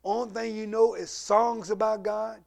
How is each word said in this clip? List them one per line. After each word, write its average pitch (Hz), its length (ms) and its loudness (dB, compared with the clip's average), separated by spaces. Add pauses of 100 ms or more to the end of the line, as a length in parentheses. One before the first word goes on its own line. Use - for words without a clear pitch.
only 220 280 -2
thing 226 240 -6
you 220 100 -6
know 220 280 4
is 180 160 -8
songs 220 600 2
about 214 320 0
God 214 440 -4